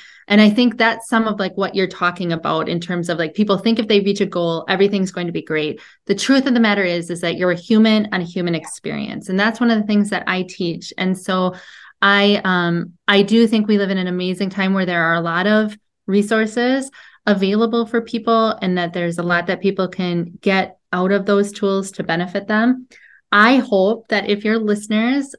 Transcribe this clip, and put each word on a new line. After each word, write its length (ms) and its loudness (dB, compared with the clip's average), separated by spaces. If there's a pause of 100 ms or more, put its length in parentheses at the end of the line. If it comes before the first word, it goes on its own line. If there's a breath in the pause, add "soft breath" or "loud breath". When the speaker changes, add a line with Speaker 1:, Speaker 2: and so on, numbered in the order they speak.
(300 loud breath)
Speaker 1:
And 100 6
I 100 8
think 280 2
that's 320 0
some 180 0
of, 120 -4
like, 180 -6
what 180 -4
you're 120 0
talking 440 -4
about 380 -4
in 100 -2
terms 300 -4
of, 100 -2
like, 140 -4
people 240 0
think 220 0
if 100 -2
they 100 6
reach 220 0
a 40 0
goal, 440 -2
everything's 420 2
going 160 -6
to 60 -6
be 80 -6
great. 400 -4 (240 loud breath)
The 100 -2
truth 300 2
of 80 0
the 80 2
matter 240 2
is, 240 -4
is 100 -6
that 160 -2
you're 160 0
a 40 0
human 580 2
and 100 -2
a 20 -8
human 280 -4
Speaker 2:
Yeah. 80 -4
Speaker 1:
experience. 680 -10
And 100 -2
that's 220 0
one 120 2
of 100 2
the 60 -6
things 240 2
that 140 -4
I 180 -2
teach. 540 -8
And 200 -2
so 380 -2 (460 loud breath)
I, 440 4
um, 480 0 (160)
I 140 6
do 220 4
think 220 2
we 100 4
live 120 0
in 80 0
an 100 -2
amazing 440 -4
time 220 0
where 120 0
there 180 0
are 120 2
a 60 0
lot 260 -2
of 300 2 (280)
resources 840 0 (360 loud breath)
available 600 0
for 160 -2
people 600 0
and 160 0
that 160 -4
there's 260 -4
a 40 -4
lot 240 -2
that 140 -2
people 260 0
can 540 -4
get 360 0 (140)
out 200 0
of 140 0
those 260 2
tools 400 -2
to 120 -10
benefit 440 -4
them. 400 0 (440 soft breath)
I 260 6
hope 500 0
that 200 -2
if 160 -2
your 140 0
listeners 800 -2